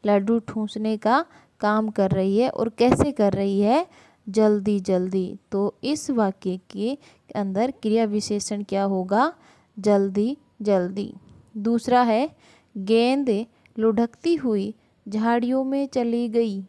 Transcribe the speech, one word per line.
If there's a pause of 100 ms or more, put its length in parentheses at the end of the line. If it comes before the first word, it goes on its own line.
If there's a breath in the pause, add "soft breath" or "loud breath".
लड्डू
ठूंसने
का (360 soft breath)
काम
कर
रही
है।
और
कैसे
कर
रही
है? (400 soft breath)
जल्दी
जल्दी। (120)
तो (100)
इस
वाक्य (140)
के (380 soft breath)
अंदर
क्रिया
विशेषण
क्या
होगा? (440 soft breath)
जल्दी (260)
जल्दी। (460)
दूसरा
है (460 soft breath)
गेंद (460 soft breath)
लुढ़कती
हुई (320 soft breath)
झाड़ियों
में
चली
गई